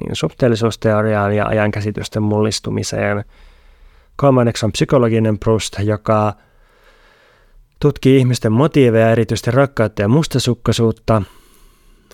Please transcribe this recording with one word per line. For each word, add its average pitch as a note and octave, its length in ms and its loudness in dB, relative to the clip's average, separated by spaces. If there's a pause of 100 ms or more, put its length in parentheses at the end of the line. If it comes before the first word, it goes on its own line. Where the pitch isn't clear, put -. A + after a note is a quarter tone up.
(120)
suhteellisuusteoriaan G#2+ 1200 0
ja G#2 100 0
ajankäsitysten G#2 760 -4
mullistumiseen. G#2 1040 -4 (920)
Kolmanneksi B2 500 2
on G2 60 -2
psykologinen A2+ 640 0
Proust, A2 400 -2
joka G#2+ 540 -2 (1500)
tutkii C3+ 360 2
ihmisten B2 360 0
motiiveja, A#2 580 4
erityisesti A2+ 400 -2
rakkautta A#2 520 0
ja G2+ 60 0
mustasukkaisuutta. A#2 1120 0 (920)